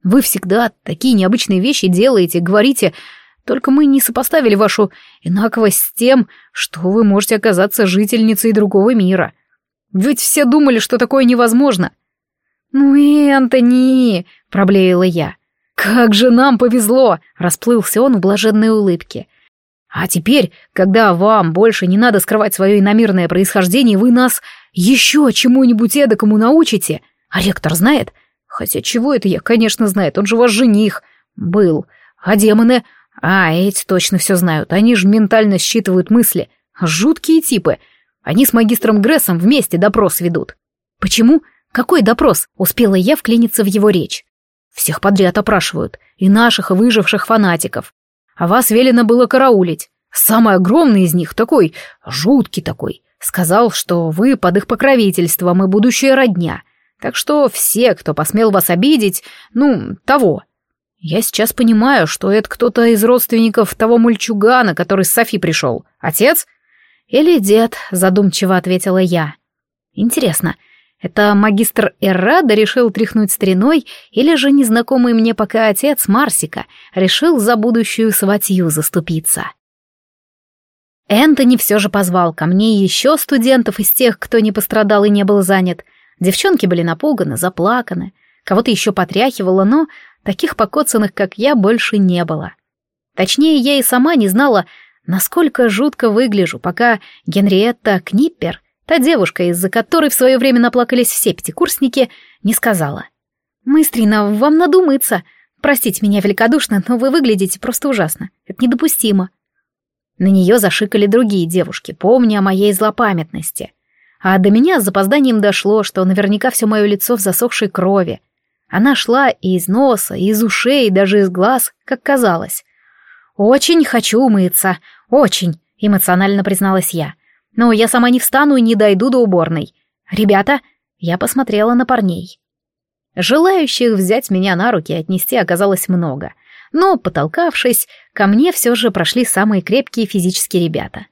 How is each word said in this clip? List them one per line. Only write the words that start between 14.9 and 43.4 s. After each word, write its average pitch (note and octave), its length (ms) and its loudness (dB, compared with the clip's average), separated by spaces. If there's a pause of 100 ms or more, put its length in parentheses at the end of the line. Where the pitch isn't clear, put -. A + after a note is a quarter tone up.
я. E3+ 320 -2 (400)
«Как A3 400 2
же A#3+ 160 4
нам B3 280 4
повезло!» — A#3+ 600 2 (180)
расплылся G#3+ 680 -2
он C4 160 2
в - 20 0
блаженной G#3+ 480 0
улыбке. G3+ 580 -2 (640)
«А - 180 -6
теперь, G3 460 -2 (200)
когда G3 400 2
вам F#3 400 2
больше G3 360 0
не F#3+ 100 2
надо A3 220 2
скрывать G#3+ 340 -2
свое G3 240 2
иномирное G3+ 480 2
происхождение, F#3+ 720 0
вы A#3+ 140 4
нас B3+ 280 2 (320)
еще C4 600 2
чему-нибудь B3 640 2
эдакому A3 420 2
научите. A3+ 600 0 (280)
А F#3 120 -4
ректор F3 340 -2
знает? G#3+ 380 0 (340)
Хотя - 340 -8
чего A#3+ 320 -2
это A#3 140 -2
я, E3+ 140 -2
конечно, A3+ 480 0
знает, F#3 300 -2
он G#3 80 -2
же A3+ 100 0
ваш A#3+ 160 2
жених G#3+ 500 2 (320)
был. E3+ 520 0 (360)
А G3+ 140 0
демоны? G#3 480 2 (360)
А, F3 320 0
эти F#3+ 320 -2
точно F#3 340 -2
все F#3 180 -2
знают, E3 360 -2
они A3 220 2
же F#3+ 120 0
ментально G#3 520 2
считывают F#3 520 -2
мысли. A#3 380 0 (320)
Жуткие A#3+ 600 0
типы. - 360 -2 (440)
Они A3 240 2
с - 60 -2
магистром A3 500 0
Грессом A#3 360 0
вместе G#3 400 0
допрос G3+ 420 0
ведут». E3+ 360 -6 (420)
«Почему? A#3 440 2 (300)
Какой B3+ 300 0
допрос?» — A3+ 540 0
успела G3 380 0
я G3 220 2
вклиниться A#3 460 0